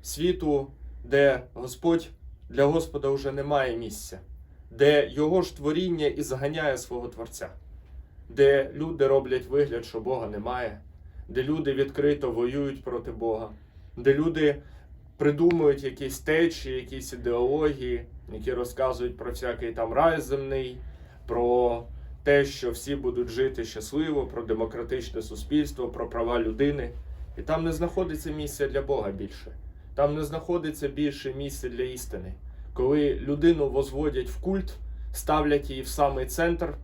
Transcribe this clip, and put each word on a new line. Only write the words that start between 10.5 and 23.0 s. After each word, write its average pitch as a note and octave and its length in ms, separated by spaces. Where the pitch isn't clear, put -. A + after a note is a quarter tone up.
де B2+ 160
люди C#3+ 300
відкрито C#3 580
воюють C3+ 520
проти A#2+ 280
Бога, A2 380
де C3 180
люди D3+ 480
придумують D3 680
якісь C3+ 360
течії, D#3 560
якісь C3 380
ідеології, B2 920
які A2 200
розказують B2 640
про A#2+ 140
всякий A#2+ 420
там A2+ 200
рай D#3 280
земний, C3 560
про A#2+ 560
те, C#3+ 180
що B2+ 260
всі C#3 240
будуть A#2+ 320